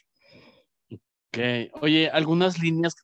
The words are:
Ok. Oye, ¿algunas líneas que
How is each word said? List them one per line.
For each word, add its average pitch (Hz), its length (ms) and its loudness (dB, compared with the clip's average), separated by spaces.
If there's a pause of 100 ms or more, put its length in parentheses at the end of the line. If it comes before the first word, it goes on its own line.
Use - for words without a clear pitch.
(1300)
Ok. 120 480 -4
Oye, 156 280 2
¿algunas 165 480 0
líneas 165 360 0
que - 100 -20